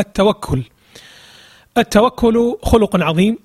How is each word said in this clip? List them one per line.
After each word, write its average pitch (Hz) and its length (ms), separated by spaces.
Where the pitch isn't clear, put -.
التوكل. 196 600
التوكل 233 840
خلق 208 400
عظيم 175 420